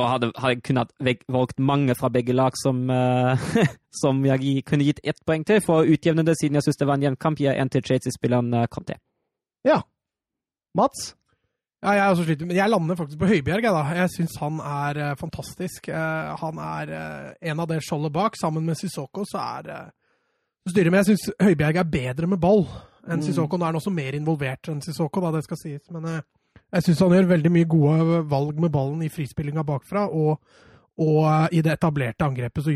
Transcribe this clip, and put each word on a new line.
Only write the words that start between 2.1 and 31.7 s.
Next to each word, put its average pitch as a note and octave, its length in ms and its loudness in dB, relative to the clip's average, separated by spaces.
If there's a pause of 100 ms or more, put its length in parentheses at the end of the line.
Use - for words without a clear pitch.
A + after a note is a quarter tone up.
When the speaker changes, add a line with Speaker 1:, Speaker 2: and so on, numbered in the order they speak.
Speaker 1:
begge B2 240 0
lag C3 240 2
som, B2+ 220 0 (100)
eh, B2+ 540 2 (200)
<laughs> - 380 -6
som C3+ 220 2
jeg C3+ 160 2
gi-, C3+ 220 0
kunne D3 220 0
gitt D3 200 0
ett - 200 -4
poeng D#3+ 220 -2
til, G#3+ 160 4
for D#3+ 220 4
å - 20 4
utjevne D#3+ 400 4
det, E3 140 4
siden D3 180 0
jeg C#3+ 80 0
synes D3 140 0
det C#3+ 80 2
var C#3 100 2
en C#3 80 0
jevn C3+ 100 0
kamp, D#3 220 -2
gir C#3 140 2
jeg - 100 0
en C3+ 80 -2
til C3 120 0
Chelsea-spilleren, B2 720 0
eh, A#2 120 2
Kanté. - 300 -10 (680)
Speaker 2:
Ja. C4+ 160 4 (960)
Mats? - 380 -2 (720)
Speaker 3:
Ja, G3+ 120 2
jeg G3+ 80 4
er G3 100 4
også F3 140 2
sliter, D#3+ 200 -2
men F3 120 0
jeg G3 100 4
lander F3+ 300 0
faktisk D3+ 240 -8
på F#3+ 80 4
Høibjerg, F3+ 340 0
jeg A3+ 80 2
da. D#3 120 2 (120)
Jeg F3+ 160 2
synes E3 300 -4
han D#3 180 -4
er, C#3+ 380 -4
eh, C#3+ 180 -4
fantastisk. - 720 -10
Eh, D#3+ 540 -6
han D#3+ 180 -8
er, D3+ 320 -10
eh, D#3 580 -10
en D3+ 100 -4
av E3+ 100 -4
det D#3+ 160 -4
skjoldet D3+ 260 -4
bak, F#3+ 240 -2
sammen D#3+ 300 -4
med E3 100 -2
Sissoko, F3+ 480 -10
så G3 160 -8
er, A#2 300 -8
eh, E3+ 180 -14 (800)
så F3 80 -6
styrer. F3+ 160 4
Men F#3+ 140 4
jeg G#3 100 4
synes G3 160 -2 (100)
Høibjerg D#3 360 4
er F3+ 80 2
bedre C#3+ 420 -4
med F#3 140 -2
ball F#3 260 4 (420)
enn E3 120 -2
Speaker 2:
Mm. - 20 -2
Speaker 3:
Sissoko. D3+ 340 -2
Nå F3 60 -4
er E3 100 0
han E3 80 -2
også G3 140 -4
mer C3+ 180 -4
involvert C#3+ 560 -4
enn D3 140 -6
Sissoko, D#3+ 400 -4
da, E3+ 100 -2
det D#3 120 -2
skal E3 120 -10
sies. D3 240 -12 (100)
Men, E3 140 -10
eh, D#3+ 160 -6 (540)
jeg F3+ 100 2
synes E3 160 4
han F#3 100 6
gjør F#3 220 6
veldig E3+ 180 4
mye E3+ 160 6
gode D#3+ 640 4
valg D3 320 -2
med E3+ 100 2
ballen C#3+ 320 -2
i D#3 60 -2
frispillinga D3+ 560 -6
bakfra, D3+ 480 -4
og, D#3 260 2 (600)
og, D#3 260 4
eh, D#3 340 4
i D#3+ 40 4
det D#3 180 0